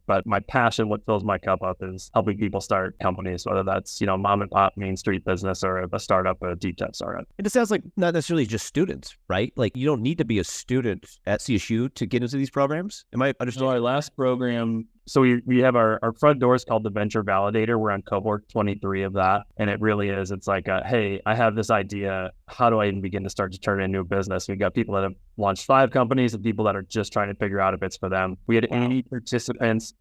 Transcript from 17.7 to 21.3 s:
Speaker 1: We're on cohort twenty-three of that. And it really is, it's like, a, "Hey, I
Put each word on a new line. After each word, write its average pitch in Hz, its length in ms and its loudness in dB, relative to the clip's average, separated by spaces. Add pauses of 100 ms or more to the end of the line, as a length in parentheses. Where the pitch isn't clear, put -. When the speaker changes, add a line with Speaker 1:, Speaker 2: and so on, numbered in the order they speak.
Speaker 1:
We're 107 120 0
on 98 120 -2
cohort 104 460 -2
twenty-three 98 540 -2
of 95 120 -4
that. 98 280 2 (140)
And 104 120 0
it 104 120 -2
really 104 280 2
is, 98 220 -2
it's 95 160 -8
like, 98 220 0
a, 95 180 0
"Hey, 101 400 0
I 110 80 2